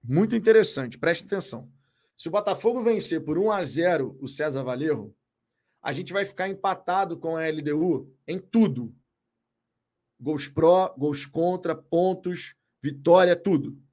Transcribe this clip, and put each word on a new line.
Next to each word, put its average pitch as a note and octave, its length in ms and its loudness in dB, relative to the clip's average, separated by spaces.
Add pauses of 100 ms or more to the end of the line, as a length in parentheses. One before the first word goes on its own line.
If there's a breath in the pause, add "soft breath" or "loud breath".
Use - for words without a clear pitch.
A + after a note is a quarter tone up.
Muito F#3+ 320 0
interessante. G3 640 2
Preste E3+ 260 -2
atenção. - 460 -6 (440)
Se - 120 -12
o D#3+ 40 -6
Botafogo G#3 500 -2
vencer F#3 440 0
por D#3 120 -2
um G#3+ 140 2
a F#3+ 120 -2
zero D3+ 580 0
o C3 60 -10
César C3+ 360 -4
Valerro, B2+ 500 -4 (680)
a D3 100 -6
gente D#3 220 -8
vai G3 100 -2
ficar F#3+ 240 -6
empatado F#3 720 -4
com E3 180 -6
a D#3+ 80 -4
L D#3 200 -4
D D3 100 -2
U D#3 400 -2 (140)
em F3 100 -6
tudo. D#3 580 0 (1200)
Gols C#3 300 -6
pró, F3+ 500 4
gols C#3+ 280 -2
contra, F3 500 -2
pontos, F3+ 800 -2 (260)
vitória, E3+ 540 4
tudo. E3 420 0 (140)